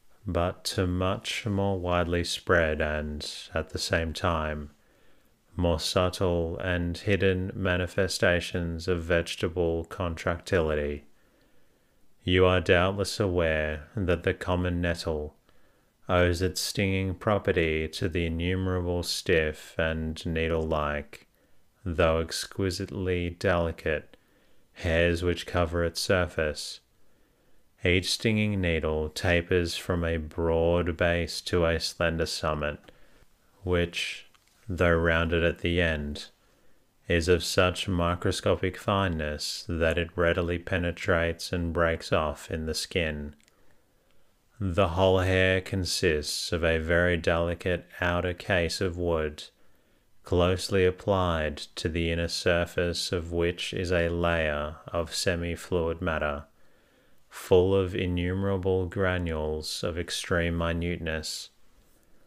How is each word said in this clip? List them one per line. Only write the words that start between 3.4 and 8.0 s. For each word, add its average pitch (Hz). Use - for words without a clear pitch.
at 80
the -
same 82
time, 78
more 85
subtle 87
and 87
hidden 95
manifestations 90